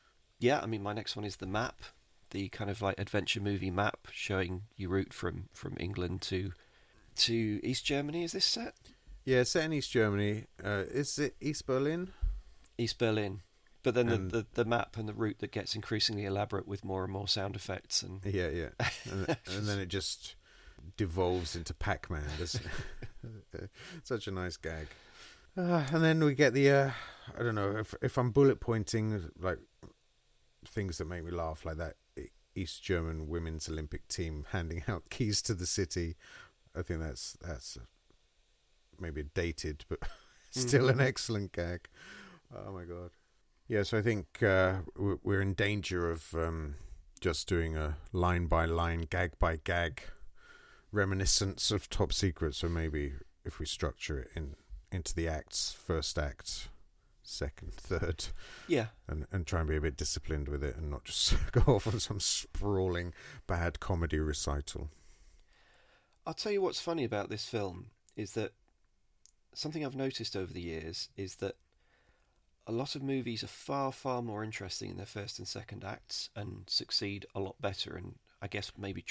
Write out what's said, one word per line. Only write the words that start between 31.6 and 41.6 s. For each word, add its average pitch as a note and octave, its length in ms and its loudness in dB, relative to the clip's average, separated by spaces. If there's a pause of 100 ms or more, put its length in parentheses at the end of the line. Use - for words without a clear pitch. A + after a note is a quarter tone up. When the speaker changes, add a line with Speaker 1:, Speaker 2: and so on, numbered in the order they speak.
Speaker 2:
like D#2+ 120 -4
that D#2+ 180 -4 (220)
E-, - 140 -10 (240)
East - 280 -6
German E2 440 0
women's D#2+ 420 -2
Olympic D#2 380 -6
team D#2 440 -4
handing E2 360 -2
out G2 180 -2
<laughs> - 100 -12
keys G#2 280 2
to A2+ 100 0
the F2 120 -4
city. E2+ 500 0 (600)
I F2+ 80 -4
think E2+ 180 -4
that's, - 400 -6
that's - 360 -8 (1200)
maybe D#2 240 -4 (100)
dated, D#2+ 560 0
but D#2+ 100 -4 (280)
<laughs> - 240 -20
still B2+ 380 6
an B2+ 80 6
Speaker 1:
Mm-hmm. C3 100 6
Speaker 2:
excellent G#2 440 -2
gag. F2 360 -4 (680)